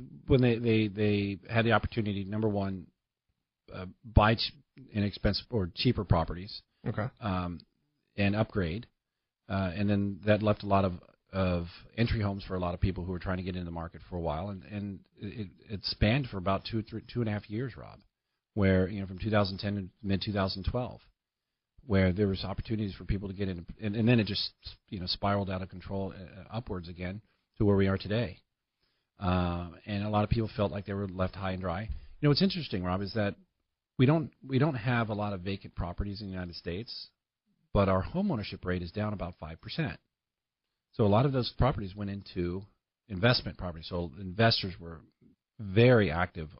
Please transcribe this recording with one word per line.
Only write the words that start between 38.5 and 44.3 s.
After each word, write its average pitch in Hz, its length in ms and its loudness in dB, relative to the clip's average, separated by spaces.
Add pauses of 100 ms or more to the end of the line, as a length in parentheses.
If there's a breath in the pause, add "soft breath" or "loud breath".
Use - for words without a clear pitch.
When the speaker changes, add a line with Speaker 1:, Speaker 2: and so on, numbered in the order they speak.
Speaker 1:
rate 90 180 -2
is 87 100 -8
down 104 200 -2
about 90 260 -6
five 82 220 -12
percent. 107 400 -6 (920)
So 120 100 2
a 104 40 6
lot 104 180 6
of 139 80 2
those 127 240 -2
properties 104 360 0
went 104 160 -6
into 95 520 -4 (480)
investment 104 480 2
properties. 82 320 -8
So 87 280 -4
investors 98 600 2